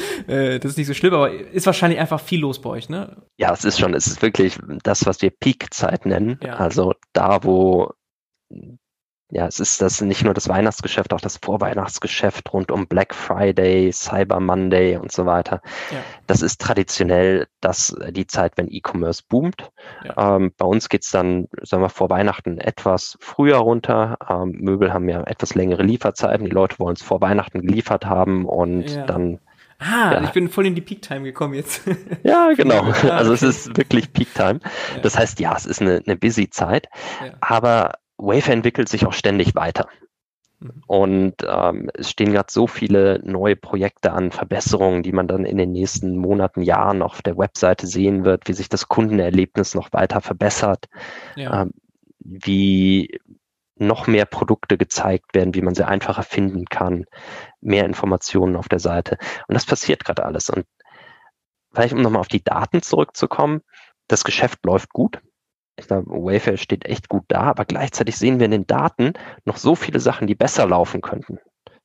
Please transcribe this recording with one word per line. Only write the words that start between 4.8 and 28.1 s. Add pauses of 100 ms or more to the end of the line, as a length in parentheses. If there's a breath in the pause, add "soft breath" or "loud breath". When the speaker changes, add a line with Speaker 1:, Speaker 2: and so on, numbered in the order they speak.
Speaker 2:
das,
was
wir
Peak-Zeit
nennen.
Speaker 1:
Ja.
Speaker 2:
Also (180)
da,
wo, (1400)
ja,
es
ist
das
nicht
nur
das
Weihnachtsgeschäft,
auch
das
Vorweihnachtsgeschäft
rund
um
Black
Friday,
Cyber
Monday
und
so
weiter. (280 loud breath)
Speaker 1:
Ja. (280 loud breath)
Speaker 2:
Das
ist
traditionell (140)
das, (140)
die
Zeit,
wenn
E-Commerce
boomt. (320 loud breath)
Speaker 1:
Ja.
Speaker 2:
Ähm,
bei
uns
geht's
dann, (140)
sagen
wir,
vor
Weihnachten
etwas
früher
runter. (120)
Ähm,
Möbel
haben
ja
etwas
längere
Lieferzeiten.
Die
Leute
wollen's
vor
Weihnachten
geliefert
haben